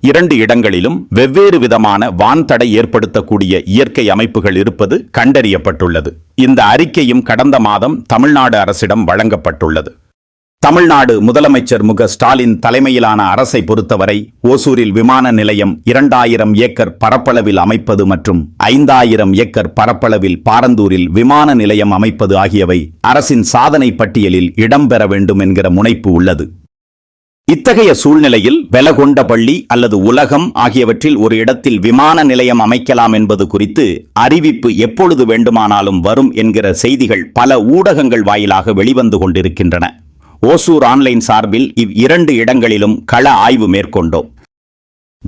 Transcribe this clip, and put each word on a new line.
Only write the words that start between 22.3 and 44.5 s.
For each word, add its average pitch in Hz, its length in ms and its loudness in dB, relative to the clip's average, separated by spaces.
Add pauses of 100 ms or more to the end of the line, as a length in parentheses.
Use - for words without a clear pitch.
ஆகியவை 90 520 -2 (100)
அரசின் 127 420 0
சாதனை 135 520 0
பட்டியலில் 92 640 -2
இடம்பெற 113 520 0
வேண்டும் 98 300 -2
என்கிற 95 320 0
முனைப்பு 107 400 0
உள்ளது. 87 400 0 (1040)
இத்தகைய 208 420 2
சூழ்நிலையில் 143 800 2
பெலகொண்டபள்ளி 135 920 2
அல்லது 120 320 0
உலகம் 139 560 0
ஆகியவற்றில் 120 640 0
ஒரு 110 200 0
இடத்தில் 120 420 -2
விமான 139 440 2
நிலையம் 123 500 0
அமைக்கலாம் 120 400 0
என்பது 104 340 0
குறித்து 101 640 -2
அறிவிப்பு 127 640 0
எப்பொழுது 127 500 0
வேண்டுமானாலும் 107 720 0
வரும் 120 320 0
என்கிற 107 400 -2
செய்திகள் 117 600 -2
பல 123 300 2
ஊடகங்கள் 139 600 2
வாயிலாக 101 500 0
வெளிவந்து 110 460 0
கொண்டிருக்கின்றன. 90 840 -2 (440)
ஓசூர் 147 380 2
ஆன்லைன் 123 360 2
சார்பில் 110 540 -2
இவ் 110 180 -2
இரண்டு 147 420 2
இடங்களிலும் 113 680 0
கள 127 260 0
ஆய்வு 110 380 2
மேற்கொண்டோம். 87 600 -2 (1000)